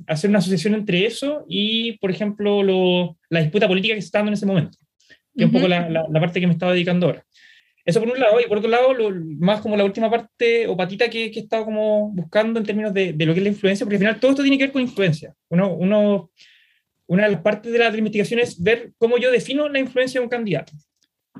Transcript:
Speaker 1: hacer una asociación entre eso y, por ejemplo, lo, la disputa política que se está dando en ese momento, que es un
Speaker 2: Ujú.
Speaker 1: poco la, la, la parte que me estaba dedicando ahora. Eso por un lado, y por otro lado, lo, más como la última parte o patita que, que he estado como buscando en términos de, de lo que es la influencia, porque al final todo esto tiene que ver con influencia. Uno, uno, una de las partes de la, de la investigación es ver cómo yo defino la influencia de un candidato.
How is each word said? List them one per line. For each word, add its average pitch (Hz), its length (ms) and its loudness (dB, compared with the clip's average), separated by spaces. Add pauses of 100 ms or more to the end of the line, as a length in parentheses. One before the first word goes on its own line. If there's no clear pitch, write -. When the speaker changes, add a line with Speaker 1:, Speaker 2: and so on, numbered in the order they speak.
Speaker 1:
hacer 160 240 0
una 208 80 4
asociación 190 360 0
entre 202 300 0
eso 285 440 -4
y, 220 500 -4
por 190 140 -4
ejemplo, 202 500 -2
lo, 180 540 2 (120)
la 165 120 0
disputa 196 260 2
política 196 300 0
que 202 40 -8
se - 60 -8
está - 140 -2
dando 208 100 0
en 208 40 -2
ese 208 120 -4
momento, 190 320 -2 (580)
que 262 60 0
es - 20 2
un - 60 4
Speaker 2:
Ujú. - 80 0
Speaker 1:
poco 180 100 4
la, 175 220 0
la, 160 180 -2
la 156 120 0
parte 175 200 -2
que 180 60 0
me 175 60 4
estaba 180 200 0
dedicando 180 340 0
ahora. - 180 -2 (600)
Eso 175 160 2
por 226 100 -2
un 254 100 -2
lado, 233 200 4
y 240 60 2
por 208 120 0
otro 220 120 0
lado, 254 240 4
lo, 220 160 0 (300)
más 208 200 2
como 214 160 -2
la 202 80 2
última 220 240 0
parte 233 600 0
o 185 80 -4
patita 196 340 -2
que, 226 220 -6
que 220 80 -10
he - 20 -12
estado 220 220 -4
como 214 480 -2
buscando 214 480 -2
en 208 60 -4
términos 214 280 -2
de, 185 200 0
de 160 120 0
lo 160 80 2
que 185 60 0
es 196 40 0
la 202 60 2
influencia, 202 340 0
porque 202 120 -2
al 190 60 2
final 214 180 0
todo 262 100 4
esto 277 140 0
tiene 277 140 4
que 269 60 2
ver 269 80 -4
con 262 100 0
influencia. 196 520 -2 (140)
Uno, 180 260 2
uno, 202 560 2 (760)
una 190 160 4
de 214 80 2
las 190 80 -2
partes 214 320 -2
de 233 60 2
la, 233 80 4
de 220 60 0
la 220 60 -4
investigación 214 400 -2
es 240 240 -4
ver 226 360 0
cómo 233 200 2
yo 254 140 2
defino 269 360 0
la 277 120 -2
influencia 254 400 -2
de 247 40 -2
un 233 60 -8
candidato. 220 420 -4 (680)